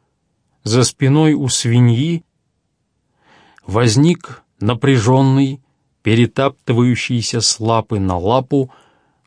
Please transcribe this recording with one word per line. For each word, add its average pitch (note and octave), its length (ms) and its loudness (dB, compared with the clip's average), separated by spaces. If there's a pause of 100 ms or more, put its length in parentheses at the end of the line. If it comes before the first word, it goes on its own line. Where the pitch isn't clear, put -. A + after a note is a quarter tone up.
(640)
за A#2 200 0
спиной D3 500 0
у C#3+ 160 -4
свиньи B2 760 0 (1400)
возник A#2+ 800 0 (160)
напряженный, C3 1040 0 (400)
перетаптывающийся A#2+ 1400 -2
с - 180 -4
лапы A2 400 -2
на F#2 180 -2
лапу B2+ 540 -2 (560)